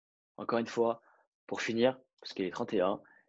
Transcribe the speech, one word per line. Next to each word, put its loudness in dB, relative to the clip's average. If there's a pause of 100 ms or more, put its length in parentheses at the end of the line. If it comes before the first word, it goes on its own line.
(360)
Encore -2
une -2
fois, 0 (440)
pour -6
finir, 2 (220)
parce -14
qu'il -2
est -2
trente -4
et 2
un, 2 (280)